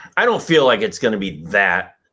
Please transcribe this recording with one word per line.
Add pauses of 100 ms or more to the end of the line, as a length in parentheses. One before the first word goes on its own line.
(160)
I
don't
feel
like
it's
gonna
be
that (160)